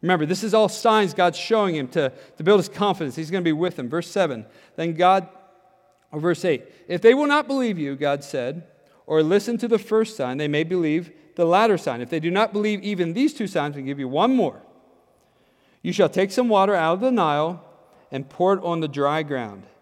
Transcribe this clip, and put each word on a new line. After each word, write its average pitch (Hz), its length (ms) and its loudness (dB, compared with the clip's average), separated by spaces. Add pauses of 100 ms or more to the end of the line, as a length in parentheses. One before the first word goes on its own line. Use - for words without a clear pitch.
Remember, 165 240 2
this 190 180 -4
is 208 100 -2
all 220 160 4
signs 214 440 2
God's 175 240 2
showing 202 380 0
him 139 140 -4
to, 143 220 0 (260)
to 156 60 -10
build 196 160 6
his - 100 -2
confidence. 185 460 -2
He's 160 160 -8
gonna 185 100 -2
be 165 120 2
with 170 240 -2
him. 123 120 -8
Verse 165 200 -6
seven, 147 360 -2 (320)
then 165 160 -4
God, 180 340 2 (800)
or 151 120 -8
verse 170 240 -2
eight, 151 180 0 (240)
"If 170 140 -6
they 226 120 8
will 285 140 2
not 285 200 2
believe 240 300 -2
you," 139 200 -4
God 143 260 -2
said, 143 420 -6 (400)
"or 156 160 2
listen 208 360 2
to 240 100 -2
the 220 100 2
first 220 380 0
sign, 131 220 -4
they 151 100 -2
may 147 160 0
believe 165 480 -2 (240)
the 175 100 2
latter 190 320 4
sign. 123 220 -6
If 120 100 -8
they 160 120 -4
do 170 100 -2
not 214 220 2
believe 208 280 -2
even 175 300 -4
these 277 220 0
two 220 120 -6
signs, 147 300 -4
I'll 139 80 -10
give 143 160 -6
you 135 80 -6
one 175 260 2
more. 190 280 0 (1200)
You 175 100 -4
shall 175 160 4
take 190 220 0
some 247 180 0
water 202 260 4
out 165 200 2
of 190 40 -8
the 254 120 0
Nile 165 520 0 (480)
and 135 160 -8
pour 185 260 2
it 185 100 -2
on 170 180 -4
the 156 60 -4
dry 143 360 -2
ground. 117 400 -8 (180)